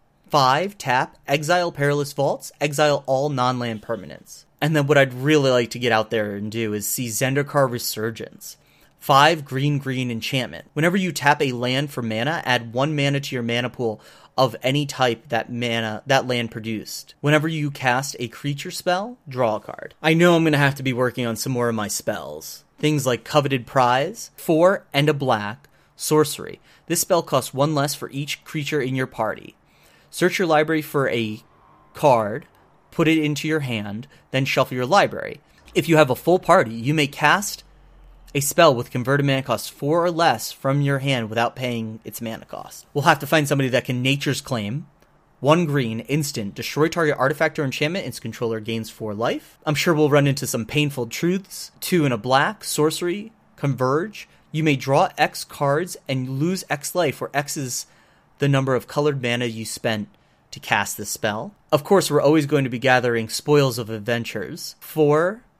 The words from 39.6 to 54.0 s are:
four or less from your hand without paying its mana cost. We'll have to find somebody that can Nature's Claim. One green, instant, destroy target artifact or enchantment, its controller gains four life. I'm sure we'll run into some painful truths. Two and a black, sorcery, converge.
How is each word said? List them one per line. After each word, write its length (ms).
four 340
or 60
less 400
from 300
your 180
hand 300
without 260
paying 500
its 160
mana 240
cost. 480
We'll 100
have 180
to 80
find 180
somebody 220
that 160
can 180
Nature's 380
Claim. 480
One 280
green, 340
instant, 560
destroy 320
target 280
artifact 440
or 40
enchantment, 420
its 120
controller 400
gains 320
four 240
life. 500
I'm 120
sure 180
we'll 160
run 160
into 220
some 180
painful 400
truths. 720
Two 260
and 80
a 60
black, 460
sorcery, 640
converge. 720